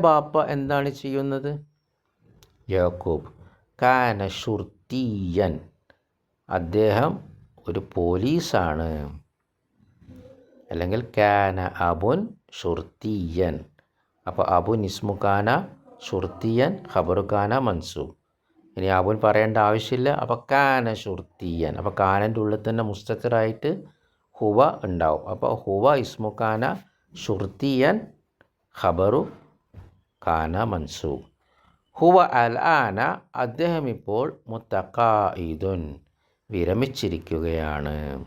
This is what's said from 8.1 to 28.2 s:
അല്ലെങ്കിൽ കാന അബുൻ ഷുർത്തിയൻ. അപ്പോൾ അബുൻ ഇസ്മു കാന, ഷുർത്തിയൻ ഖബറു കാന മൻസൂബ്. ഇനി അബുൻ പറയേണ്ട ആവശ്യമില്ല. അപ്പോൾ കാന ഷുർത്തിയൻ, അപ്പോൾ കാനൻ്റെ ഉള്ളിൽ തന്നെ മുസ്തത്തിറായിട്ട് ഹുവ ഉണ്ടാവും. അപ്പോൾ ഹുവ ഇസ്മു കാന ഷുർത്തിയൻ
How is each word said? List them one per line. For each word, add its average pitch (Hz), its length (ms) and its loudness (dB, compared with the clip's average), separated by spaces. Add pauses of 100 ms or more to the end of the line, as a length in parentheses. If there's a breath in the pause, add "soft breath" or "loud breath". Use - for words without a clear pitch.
അല്ലെങ്കിൽ 90 300 -2 (160)
കാന 101 420 4 (280)
അബുൻ 98 320 0 (380)
ഷുർത്തിയൻ. 87 1000 -4 (720)
അപ്പോൾ 92 180 -2 (100)
അബുൻ 107 240 2 (100)
ഇസ്മു 98 340 -4
കാന, 101 260 2 (560)
ഷുർത്തിയൻ 113 680 0 (200)
ഖബറു 92 360 2
കാന 104 260 0 (140)
മൻസൂബ്. 80 460 -6 (640)
ഇനി 95 180 -2
അബുൻ 95 280 4
പറയേണ്ട 110 340 4 (100)
ആവശ്യമില്ല. 120 420 0 (120)
അപ്പോൾ 120 160 -2 (120)
കാന 135 440 4
ഷുർത്തിയൻ, 85 840 -4
അപ്പോൾ 92 220 -4
കാനൻ്റെ 101 420 2
ഉള്ളിൽ 104 220 0
തന്നെ 113 260 0
മുസ്തത്തിറായിട്ട് 113 800 -2 (680 soft breath)
ഹുവ 107 220 4 (260)
ഉണ്ടാവും. 82 380 0 (100)
അപ്പോൾ - 180 -2 (100)
ഹുവ 101 240 0 (180)
ഇസ്മു 107 360 -8
കാന 110 240 -2 (500)
ഷുർത്തിയൻ 131 800 0 (800)